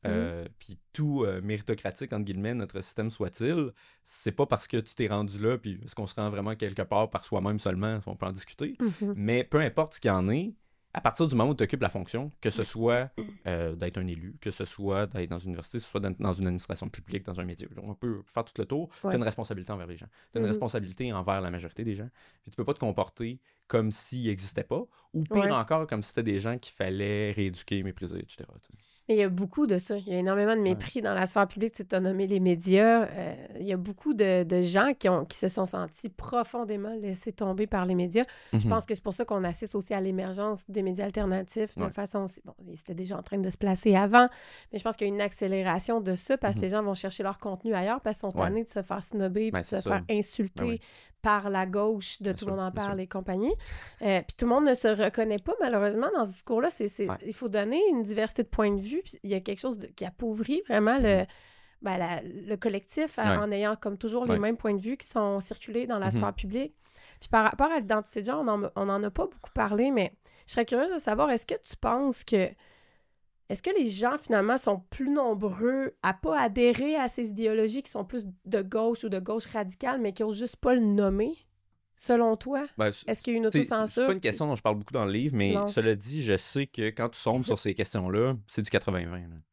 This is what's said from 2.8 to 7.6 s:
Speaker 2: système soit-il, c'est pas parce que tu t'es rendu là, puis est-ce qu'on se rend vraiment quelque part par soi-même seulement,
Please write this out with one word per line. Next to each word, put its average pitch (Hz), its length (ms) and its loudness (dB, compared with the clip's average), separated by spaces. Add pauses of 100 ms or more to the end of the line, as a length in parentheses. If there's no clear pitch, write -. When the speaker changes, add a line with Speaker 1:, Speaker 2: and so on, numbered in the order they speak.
Speaker 2:
système 110 280 -4
soit-il, 123 640 -2 (320)
c'est - 280 -6
pas 143 140 2
parce - 220 -2
que 120 100 -2
tu - 160 -4
t'es 117 140 0
rendu 101 340 -2
là, 117 160 2
puis 98 260 -8
est-ce 117 120 -14
qu'on 104 100 -6
se - 80 -10
rend 104 160 -2
vraiment 101 260 -4
quelque 101 280 -4
part 104 260 2
par - 160 -6
soi-même 104 320 0
seulement, 104 480 0